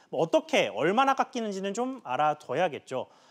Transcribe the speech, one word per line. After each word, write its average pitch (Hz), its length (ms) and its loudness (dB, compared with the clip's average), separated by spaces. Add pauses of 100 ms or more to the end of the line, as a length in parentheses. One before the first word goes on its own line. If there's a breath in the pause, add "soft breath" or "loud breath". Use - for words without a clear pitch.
(100)
뭐 170 100 -2
어떻게 165 520 2
얼마나 202 420 2
깎이는지는 208 600 -4
좀 254 300 -6
알아둬야겠죠. 139 1040 -2 (220 soft breath)